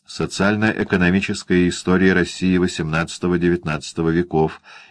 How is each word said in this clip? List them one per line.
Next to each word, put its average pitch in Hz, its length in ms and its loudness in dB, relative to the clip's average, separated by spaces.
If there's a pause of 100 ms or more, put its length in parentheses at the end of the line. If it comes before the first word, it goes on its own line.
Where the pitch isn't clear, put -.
Социально-экономическая 98 1600 0
история 92 460 2
России 90 440 0
восемнадцатого 87 800 -2
девятнадцатого 82 720 -2
веков, 80 500 0 (320)